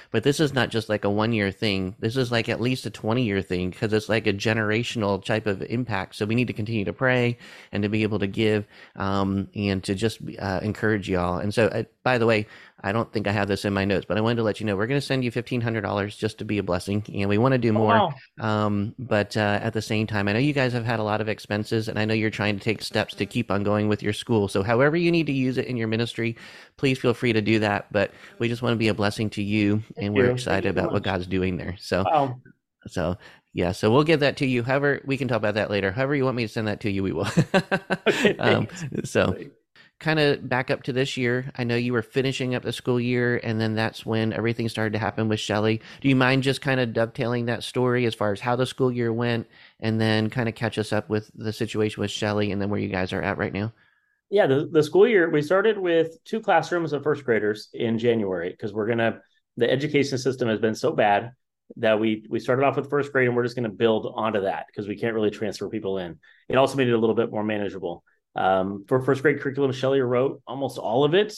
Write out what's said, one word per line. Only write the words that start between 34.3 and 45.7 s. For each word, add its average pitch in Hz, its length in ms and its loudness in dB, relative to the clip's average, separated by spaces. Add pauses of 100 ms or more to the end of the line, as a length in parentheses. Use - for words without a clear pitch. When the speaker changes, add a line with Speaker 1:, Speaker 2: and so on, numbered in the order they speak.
Speaker 1:
to 139 80 0
you. 123 180 0
However, 139 420 0
we 135 120 -2
can 131 100 -2
talk 120 100 0
about 104 180 0
that 104 140 0
later. 98 220 0
However 135 240 0
you 135 80 2
want 127 140 0
me 123 60 0
to 110 40 -2
send 110 220 -2
that 101 120 -4
to 107 80 -2
you, 98 140 0
we 95 80 0
will. 87 200 -2
<laughs> - 760 0
Speaker 2:
Okay, - 320 2
Speaker 1:
Um, 110 300 2
Speaker 2:
thanks. - 160 -12 (180)
Speaker 1:
so 98 320 2
Speaker 2:
Thanks. - 200 -16 (440)
Speaker 1:
kinda 156 420 2
back 127 300 -2
up - 120 -2
to 131 100 -4
this 131 240 -2
year, 127 400 0
I 127 80 -2
know 117 100 0
you 120 160 0
were 120 100 2
finishing 127 540 -2
up 123 80 -4
the 117 80 -4
school 123 300 0
year, 120 420 0
and 110 160 -2
then 110 160 0
that's 110 300 -4
when 110 260 0
everything 117 380 -2
started 110 240 -2
to 107 60 0
happen 110 280 -2
with 107 140 0
Shelley. 110 400 0 (180)